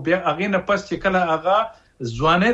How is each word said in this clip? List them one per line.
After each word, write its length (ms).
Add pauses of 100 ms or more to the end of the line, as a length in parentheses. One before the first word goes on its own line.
بیا 160
هغې 320
نه 60 (100)
پس 180
چې 160
کله 160 (140)
هغه 240 (380)
ځوانۍ 580